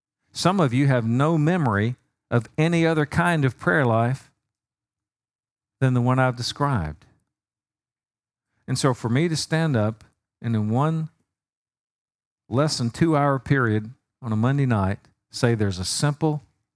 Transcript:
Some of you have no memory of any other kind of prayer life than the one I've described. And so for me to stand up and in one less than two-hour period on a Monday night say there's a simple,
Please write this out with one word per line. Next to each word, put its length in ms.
Some 260
of 120
you 140
have 220
no 300
memory 580
of 180
any 280
other 220
kind 360
of 140
prayer 280
life 440
than 160
the 60
one 180
I've 160
described. 680
And 100
so 160
for 160
me 200
to 60
stand 400
up 280
and 160
in 140
one 400
less 280
than 140
two-hour 480
period 520
on 100
a 40
Monday 320
night 320
say 240
there's 240
a 60
simple, 580